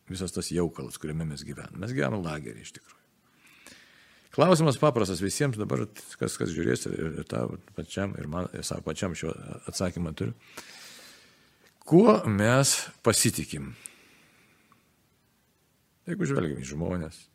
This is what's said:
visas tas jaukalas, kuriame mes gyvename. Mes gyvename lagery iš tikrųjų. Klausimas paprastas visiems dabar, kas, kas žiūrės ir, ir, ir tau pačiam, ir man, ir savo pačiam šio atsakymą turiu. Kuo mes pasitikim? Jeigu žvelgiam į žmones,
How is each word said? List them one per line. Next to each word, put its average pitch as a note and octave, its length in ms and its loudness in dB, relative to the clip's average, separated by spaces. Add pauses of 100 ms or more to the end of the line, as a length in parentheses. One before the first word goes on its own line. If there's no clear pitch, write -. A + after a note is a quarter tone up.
(100)
visas F#2 220 -6
tas - 180 -6
jaukalas, D#2+ 480 -2
kuriame D#2 260 -6
mes D2 220 -8
gyvename. C#2+ 320 -12
Mes A2 160 -6
gyvename F#2+ 300 -2
lagery C2 400 -8
iš - 100 -18
tikrųjų. - 260 -20 (1300)
Klausimas D#3+ 480 6
paprastas A2 400 4
visiems G#2+ 400 -2
dabar, G#2 300 -2 (300)
kas, - 200 -2
kas - 160 -2
žiūrės E2 320 0
ir, - 80 -6
ir, D#2+ 240 -4
ir - 80 -10
tau A#1+ 300 -4 (180)
pačiam, F#2+ 440 -6
ir - 120 -8
man, F2+ 240 -4
ir - 120 -8
savo - 200 -6
pačiam E2 320 -4
šio D#2 140 -4 (340)
atsakymą F2 480 -4
turiu. - 220 -6 (1500)
Kuo G#3+ 380 8 (100)
mes A2+ 460 6 (260)
pasitikim? D#2 720 0 (2250)
Jeigu F3 240 -2
žvelgiam D2+ 320 -4
į C2 60 -10
žmones, E2 500 -6 (160)